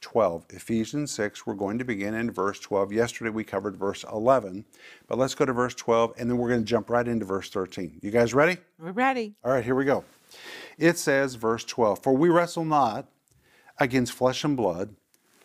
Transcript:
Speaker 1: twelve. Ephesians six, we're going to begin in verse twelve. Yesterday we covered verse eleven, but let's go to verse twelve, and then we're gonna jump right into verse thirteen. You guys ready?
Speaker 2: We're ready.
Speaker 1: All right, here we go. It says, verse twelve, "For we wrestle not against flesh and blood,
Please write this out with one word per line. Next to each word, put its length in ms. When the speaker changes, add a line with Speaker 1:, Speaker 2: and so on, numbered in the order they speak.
Speaker 1:
twelve. 480
Ephesians 640
six, 340
we're 80
going 260
to 60
begin 300
in 160
verse 280
twelve. 340
Yesterday 360
we 160
covered 320
verse 340
eleven, 540
but 120
let's 160
go 100
to 80
verse 220
twelve, 420
and 140
then 80
we're 100
gonna 140
jump 260
right 180
into 200
verse 240
thirteen. 500
You 100
guys 220
ready? 240
Speaker 2:
We're 140
ready. 420
Speaker 1:
All 80
right, 100
here 120
we 100
go. 200
It 180
says, 380
verse 300
twelve, 340
"For 160
we 160
wrestle 340
not 420
against 360
flesh 320
and 120
blood, 380